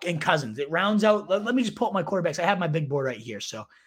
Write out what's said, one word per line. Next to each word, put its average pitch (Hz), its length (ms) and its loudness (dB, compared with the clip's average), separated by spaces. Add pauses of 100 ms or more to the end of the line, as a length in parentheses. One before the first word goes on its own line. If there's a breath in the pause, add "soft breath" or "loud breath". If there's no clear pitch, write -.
and 170 160 -2
Cousins, 135 380 0
it 143 100 -4
rounds 196 340 2
out. 208 240 4
Let, 202 160 2
let 240 120 0
me 262 80 4
just 214 120 -4
pull 233 120 0
up 202 60 -4
my 185 100 0
quarterbacks. 170 360 -2
I 170 60 0
have 190 140 2
my 170 80 0
big 156 200 0
board 135 200 0
right 123 100 -4
here. 110 220 -10
So - 220 -10
I'm 104 40 -12 (220 soft breath)